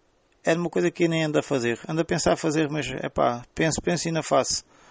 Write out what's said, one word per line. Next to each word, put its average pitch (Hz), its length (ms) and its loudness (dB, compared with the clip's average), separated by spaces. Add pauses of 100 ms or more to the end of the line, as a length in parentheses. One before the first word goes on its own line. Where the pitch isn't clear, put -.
(440)
é 165 100 2
de 165 40 0
uma 170 100 -2
coisa 175 220 0
que 175 140 0
eu 165 40 4
nem 165 140 0
ando 151 160 0
a 139 40 2
fazer. 117 360 0 (100)
Ando 160 120 -2
a 165 40 0
pensar 165 280 2
a 170 40 2
fazer, 156 320 0
mas, 143 220 -4
epá, 131 540 -2 (100)
penso, 160 260 0
penso 165 280 -2
e - 20 -2
não 160 140 -2
faço. - 400 2 (260)